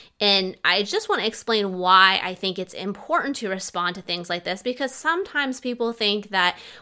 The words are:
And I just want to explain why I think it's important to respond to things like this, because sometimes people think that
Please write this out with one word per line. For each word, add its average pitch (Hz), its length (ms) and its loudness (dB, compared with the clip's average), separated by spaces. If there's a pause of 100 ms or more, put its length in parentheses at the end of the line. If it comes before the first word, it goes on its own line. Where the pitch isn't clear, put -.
(220)
And 196 440 2
I 185 180 4
just 381 240 -4
want 392 140 0
to 214 60 0
explain 202 500 -2
why 190 440 8
I 185 120 -6
think 185 260 -6
it's 185 140 -8
important 277 640 -4
to 226 100 -6
respond 180 480 -4
to 185 60 -14
things 175 280 -6
like 175 140 -4
this, 185 180 -6
because 254 320 -4
sometimes 302 680 -4
people 233 320 -4
think 208 380 -2
that 180 260 2 (240)